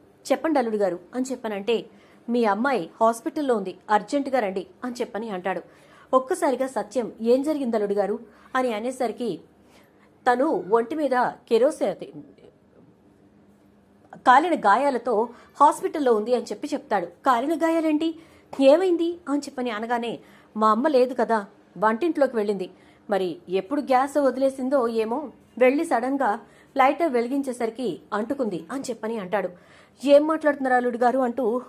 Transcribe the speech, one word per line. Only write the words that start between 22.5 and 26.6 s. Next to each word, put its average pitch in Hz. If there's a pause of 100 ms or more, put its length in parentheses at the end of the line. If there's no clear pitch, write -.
మరి 190 (100)
ఎప్పుడు 190
గ్యాస్ 262
వదిలేసిందో 262
ఏమో, 226 (260)
వెళ్ళి 262
సడన్గా 254 (360)